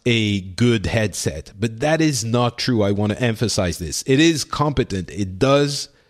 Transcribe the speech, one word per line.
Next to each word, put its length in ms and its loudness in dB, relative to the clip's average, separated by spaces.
a 340 2
good 460 0
headset, 720 -4
but 220 -4
that 200 2
is 240 0
not 320 0
true. 260 0
I 100 2
want 200 0
to 80 -6
emphasize 580 0
this. 280 -8
It 140 4
is 240 4
competent. 640 -2
It 300 -6
does 480 2